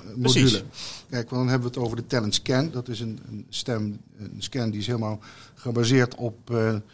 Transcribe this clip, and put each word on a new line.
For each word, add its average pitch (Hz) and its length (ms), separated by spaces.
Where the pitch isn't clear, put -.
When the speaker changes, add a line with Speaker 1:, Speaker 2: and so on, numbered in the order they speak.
Speaker 1:
module. 127 60
Speaker 2:
precies. 123 420
Speaker 1:
Kijk, 120 200
want 127 120
dan 127 100
hebben 123 180
we 120 60
het 123 100
over 113 120
de 120 80
talent 110 280
scan. 143 380
Dat 123 160
is 110 120
een, 113 200
een 104 200
stem, 107 500
een 104 200
scan 113 320
die 107 100
is 101 80
helemaal 110 320
gebaseerd 120 600
op, - 360
eh, 113 240